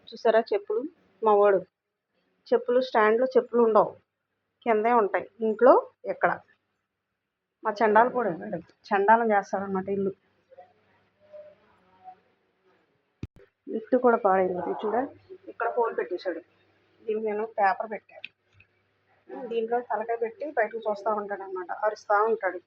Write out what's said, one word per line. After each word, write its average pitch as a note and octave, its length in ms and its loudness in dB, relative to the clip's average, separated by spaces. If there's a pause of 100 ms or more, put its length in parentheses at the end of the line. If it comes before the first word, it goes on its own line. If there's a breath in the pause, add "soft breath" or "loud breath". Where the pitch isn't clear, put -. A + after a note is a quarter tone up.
(140)
చూసారా A3 260 2
చెప్పులు, A#3 420 -4 (420)
మా G#3+ 100 6
వాడు G3+ 220 6 (960)
చెప్పులు B3 280 2
స్టాండ్లో A3+ 460 2 (100)
చెప్పులు A#3+ 260 2
ఉండవు, G#3+ 340 4 (640)
కిందే A3+ 300 0
ఉంటాయి. F#3+ 360 0 (120)
ఇంట్లో A#3+ 500 4 (160)
ఎక్కడ F3 340 -2 (1200)
మా A3 60 -2
చండాలు G#3+ 380 4
కూడా A#3+ 220 -2 (280)
చండాలం G#3+ 720 2
చేస్తారనమాట G3 560 -2
ఇల్లు. G3 240 -2 (3500)
లిఫ్ట్ A3+ 280 -4
కూడా B3 200 4
పాడైంది. F#3 680 0
చూడ, A#3+ 220 -2 (400)
ఇక్కడ A#3 200 -6
హోల్ A3+ 300 -2
పెట్టేశాడు. F3 400 -8 (680)
దీనికి A3 200 -4
నేను G#3 200 -4
పేపర్ G#3+ 440 -2
పెట్టాను. - 1600 -18
దీంట్లో A3+ 320 -2
తలకాయ A#3 360 -6
పెట్టి A#3 340 -8
బయటకు A3+ 300 -4 (100)
చూస్తూ G#3 240 -4
ఉంటాడు G3+ 280 -8
అనమాట, F#3 300 -12 (120)
అరుస్తూ G#3+ 400 0
ఉంటాడు. G3 420 -2